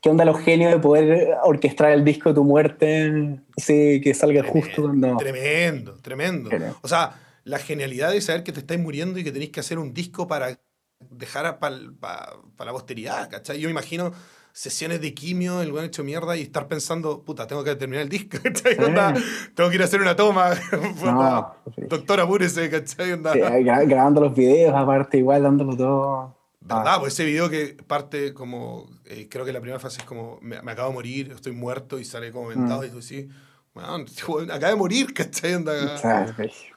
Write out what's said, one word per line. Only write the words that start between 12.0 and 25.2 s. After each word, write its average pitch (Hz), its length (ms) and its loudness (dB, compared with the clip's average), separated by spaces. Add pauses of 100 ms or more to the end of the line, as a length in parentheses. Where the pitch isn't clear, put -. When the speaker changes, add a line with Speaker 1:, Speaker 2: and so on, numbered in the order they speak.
Speaker 2:
pa - 120 -14
la 120 60 -10
posteridad, 127 580 -10
¿cachai? 143 280 -12
Yo 151 100 -6
me 170 40 -4
imagino 170 400 -6 (400)
sesiones 160 480 -8
de 147 140 -8
quimio, 180 480 -4
el 156 100 -6
weón 156 140 -6
hecho 170 180 -10
mierda 165 320 -6
y 160 60 -6
estar 143 260 -8
pensando, 156 560 -4
"Puta, 123 220 -10
tengo 143 180 -6
que 143 120 -2
terminar 131 260 -6
el 143 80 -6
disco", - 280 -8
<laughs> - 40 -12
¿cachai? - 340 2
Speaker 1:
Sí. - 80 2
Speaker 2:
Onda, 196 300 4 (400)
"Tengo 175 160 4
que 180 60 0
ir 190 60 4
a 180 40 4
hacer 202 160 2
una 180 120 4
toma". 185 360 4
<laughs> 175 520 -4
Speaker 1:
No, 127 520 2 (200)
sí. - 140 -12
Speaker 2:
"Doctor, 165 320 0
apúrese", 170 480 2
¿cachai? 160 440 -4
Onda. 156 200 -2
Speaker 1:
Sí, 123 80 4
gra-, 123 480 4
grabando 135 320 6
los 143 140 2
videos, 135 400 6
aparte, 139 420 2
igual 135 260 4